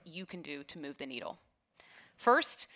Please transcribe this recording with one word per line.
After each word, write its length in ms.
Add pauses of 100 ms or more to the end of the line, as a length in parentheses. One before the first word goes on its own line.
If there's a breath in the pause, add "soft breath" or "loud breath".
you 200
can 160
do 220
to 160
move 180
the 80
needle. 340 (760 loud breath)
First, 600